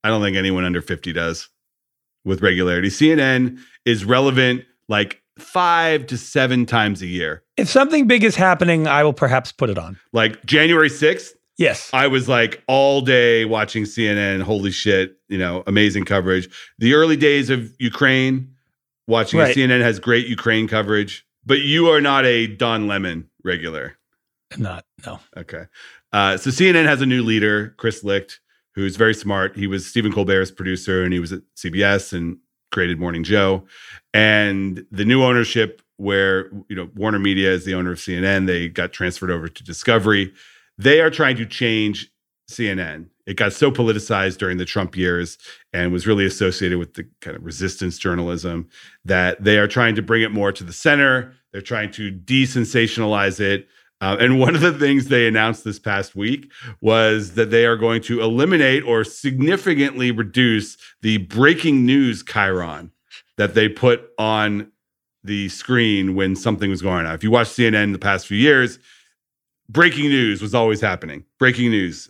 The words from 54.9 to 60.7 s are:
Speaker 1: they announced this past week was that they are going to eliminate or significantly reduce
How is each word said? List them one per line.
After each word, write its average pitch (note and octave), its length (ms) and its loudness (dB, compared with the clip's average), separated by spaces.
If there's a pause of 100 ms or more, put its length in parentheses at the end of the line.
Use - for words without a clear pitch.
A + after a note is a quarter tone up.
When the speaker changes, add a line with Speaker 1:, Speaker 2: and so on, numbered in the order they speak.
Speaker 1:
they B2 180 4
announced A2 380 0
this G2+ 160 -8
past G2+ 340 -4
week A#2 380 -6 (280)
was A2 520 2
that G#2+ 180 0
they A#2 160 4
are A#2 100 2
going A2+ 260 0
to A#2+ 180 -4
eliminate C3+ 640 2
or A#2 180 2
significantly C#3 1120 -2
reduce A2+ 640 0 (260)